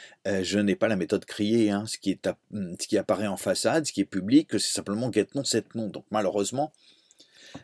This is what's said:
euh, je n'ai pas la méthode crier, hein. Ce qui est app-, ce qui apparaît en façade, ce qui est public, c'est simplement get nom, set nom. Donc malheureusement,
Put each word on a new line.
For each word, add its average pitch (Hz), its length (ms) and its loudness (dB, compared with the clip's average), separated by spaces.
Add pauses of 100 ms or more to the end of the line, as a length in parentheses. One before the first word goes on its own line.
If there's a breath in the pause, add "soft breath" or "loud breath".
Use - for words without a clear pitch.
(260 loud breath)
euh, 98 180 0
je 90 140 0
n'ai 101 180 4
pas 110 100 2
la 110 100 2
méthode 92 280 0
crier, 107 460 2
hein. 101 160 0
Ce - 120 -8
qui - 120 -2
est - 180 -4
app-, - 100 -4 (140)
ce 92 340 -8
qui 107 100 0
apparaît 98 300 0
en 98 100 -4
façade, 117 500 0
ce - 60 -4
qui - 80 0
est - 40 0
public, 110 480 2
c'est - 200 0
simplement 107 400 -2
get 101 220 2
nom, 139 100 -4
set - 300 -2
nom. 113 140 -4
Donc - 220 -12
malheureusement, 104 640 0 (920 loud breath)